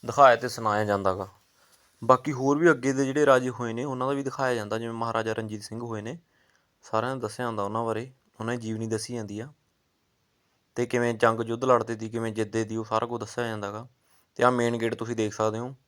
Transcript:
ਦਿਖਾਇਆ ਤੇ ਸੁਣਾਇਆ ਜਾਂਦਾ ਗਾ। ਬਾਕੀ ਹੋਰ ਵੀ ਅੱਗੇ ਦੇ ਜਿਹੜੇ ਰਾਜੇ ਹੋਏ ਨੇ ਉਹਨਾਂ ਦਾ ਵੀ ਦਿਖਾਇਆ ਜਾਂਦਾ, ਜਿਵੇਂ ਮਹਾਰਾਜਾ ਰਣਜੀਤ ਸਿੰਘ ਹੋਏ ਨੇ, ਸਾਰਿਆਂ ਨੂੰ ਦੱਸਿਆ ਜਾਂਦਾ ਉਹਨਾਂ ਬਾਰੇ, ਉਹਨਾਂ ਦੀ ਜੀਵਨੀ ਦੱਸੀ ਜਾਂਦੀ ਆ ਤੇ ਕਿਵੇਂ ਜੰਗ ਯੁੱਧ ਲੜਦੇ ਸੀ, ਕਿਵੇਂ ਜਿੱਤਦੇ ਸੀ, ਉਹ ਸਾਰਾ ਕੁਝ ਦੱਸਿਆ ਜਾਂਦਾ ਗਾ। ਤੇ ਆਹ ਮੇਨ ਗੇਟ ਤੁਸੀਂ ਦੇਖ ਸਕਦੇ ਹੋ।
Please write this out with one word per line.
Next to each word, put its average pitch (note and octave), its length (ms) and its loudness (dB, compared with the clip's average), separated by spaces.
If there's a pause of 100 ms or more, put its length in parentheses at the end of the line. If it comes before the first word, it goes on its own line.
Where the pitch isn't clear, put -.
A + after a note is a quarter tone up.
ਦਿਖਾਇਆ C3+ 300 10
ਤੇ B2 120 -4
ਸੁਣਾਇਆ G#2+ 360 0
ਜਾਂਦਾ G2 300 2
ਗਾ। F#2+ 140 -6 (760)
ਬਾਕੀ B2+ 280 4
ਹੋਰ C#3 260 0
ਵੀ E3+ 120 6
ਅੱਗੇ C3+ 220 2
ਦੇ C3+ 120 2
ਜਿਹੜੇ C#3+ 220 2
ਰਾਜੇ B2+ 240 4
ਹੋਏ A#2 220 -6
ਨੇ A#2+ 120 -4
ਉਹਨਾਂ C3 220 -4
ਦਾ C#3 60 -2
ਵੀ C#3 100 -4
ਦਿਖਾਇਆ C3 320 -2
ਜਾਂਦਾ, A2 240 -4
ਜਿਵੇਂ A#2 160 -6
ਮਹਾਰਾਜਾ A2+ 380 -2
ਰਣਜੀਤ G#2+ 300 -6
ਸਿੰਘ A2+ 200 -12
ਹੋਏ A2+ 200 -8
ਨੇ, C3 160 -10 (640)
ਸਾਰਿਆਂ A2+ 280 -2
ਨੂੰ C3+ 100 -6
ਦੱਸਿਆ A#2+ 260 -6
ਜਾਂਦਾ A2 160 -4
ਉਹਨਾਂ A2 220 -4
ਬਾਰੇ, A#2 280 -4 (280)
ਉਹਨਾਂ A#2 160 -4
ਦੀ A#2+ 40 -8
ਜੀਵਨੀ A2 260 -6
ਦੱਸੀ A2 280 -4
ਜਾਂਦੀ G#2+ 260 -8
ਆ C#3 120 -12 (1200)
ਤੇ A#2+ 120 0
ਕਿਵੇਂ A#2+ 280 0
ਜੰਗ A2+ 340 4
ਯੁੱਧ A#2+ 160 -4
ਲੜਦੇ A#2 340 2
ਸੀ, A2+ 100 -8
ਕਿਵੇਂ A2+ 240 -4
ਜਿੱਤਦੇ G#2+ 360 -2
ਸੀ, A2 80 -6
ਉਹ A2 80 -4
ਸਾਰਾ A2 220 0
ਕੁਝ A#2 140 -6
ਦੱਸਿਆ A#2+ 260 -6
ਜਾਂਦਾ G#2 260 -6
ਗਾ। A2+ 160 -12 (460)
ਤੇ B2 100 0
ਆਹ B2 60 8
ਮੇਨ A#2+ 260 2
ਗੇਟ A2+ 180 -2
ਤੁਸੀਂ A#2 220 -6
ਦੇਖ A2 180 0
ਸਕਦੇ A2 240 -2
ਹੋ। B2+ 160 -8 (140)